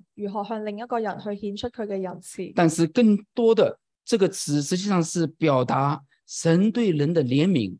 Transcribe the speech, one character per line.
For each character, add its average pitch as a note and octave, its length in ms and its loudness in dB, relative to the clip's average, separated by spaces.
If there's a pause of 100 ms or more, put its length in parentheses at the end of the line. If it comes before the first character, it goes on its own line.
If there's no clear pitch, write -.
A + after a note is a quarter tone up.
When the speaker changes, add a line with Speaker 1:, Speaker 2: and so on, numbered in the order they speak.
(160)
Speaker 1:
如 G3+ 140 -8
何 G3+ 140 -6
向 G#3+ 220 -8
另 G#3 120 -8
一 A3 60 -10
個 A#3+ 160 -4
人 G#3 200 -6
去 G#3 160 -8
顯 G3+ 200 -8
出 A#3+ 140 -8
佢 A#3+ 180 -10
嘅 G3 140 -6
仁 F3+ 200 -8
慈。 - 320 -12
Speaker 2:
但 E3+ 160 4
是 E3 180 0
更 G#3+ 300 4 (160)
多 A3+ 220 4
的， - 240 2 (240)
這 - 140 0
個 F#3+ 100 4
詞 D3 340 -2
實 C#3+ 120 -4
際 F#3 140 -4
上 F#3 140 2
是 E3 240 -2
表 C#3+ 380 2
達 C#3 400 -2 (240)
神 F3 440 2
對 A3+ 200 0
人 D3 220 0
的 D#3+ 100 2
憐 C3+ 240 2
憫 B2 320 0